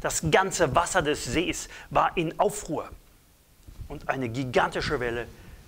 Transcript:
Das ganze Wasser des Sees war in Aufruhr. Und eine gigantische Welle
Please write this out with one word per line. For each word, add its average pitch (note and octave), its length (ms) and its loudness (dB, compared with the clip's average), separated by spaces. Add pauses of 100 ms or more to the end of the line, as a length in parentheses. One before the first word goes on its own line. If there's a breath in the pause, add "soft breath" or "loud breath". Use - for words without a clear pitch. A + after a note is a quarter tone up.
Das - 300 -2
ganze E3+ 460 4
Wasser E3+ 260 2
des D3+ 220 0
Sees D3+ 440 -2 (220 loud breath)
war D3 260 4
in E3 220 0
Aufruhr. D#3+ 500 -2 (1000)
Und D3 200 -12
eine C3+ 200 0
gigantische C#3 720 0
Welle A#2+ 260 -2 (420 loud breath)